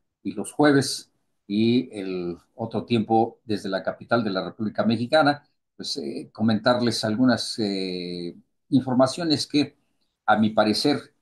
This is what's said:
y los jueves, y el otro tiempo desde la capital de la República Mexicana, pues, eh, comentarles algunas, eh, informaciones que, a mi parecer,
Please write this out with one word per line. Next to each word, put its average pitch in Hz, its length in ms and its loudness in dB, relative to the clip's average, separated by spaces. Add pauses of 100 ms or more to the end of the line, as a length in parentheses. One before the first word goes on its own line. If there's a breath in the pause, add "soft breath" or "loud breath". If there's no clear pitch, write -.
(240)
y - 100 -6
los 98 180 -8
jueves, 139 580 2 (380)
y 113 500 2
el 92 400 -6 (160)
otro 113 300 -6
tiempo 113 600 0
desde 101 240 -4
la 95 120 -4
capital 117 440 -2
de 104 60 -4
la 92 120 -2
República 104 400 -4
Mexicana, 131 580 2 (360)
pues, - 200 -10
eh, 78 340 -8
comentarles 110 720 0
algunas, 113 560 0
eh, 90 760 -4 (360)
informaciones 131 760 0
que, 147 320 -2 (480)
a 107 120 4
mi 107 140 4
parecer, 110 720 0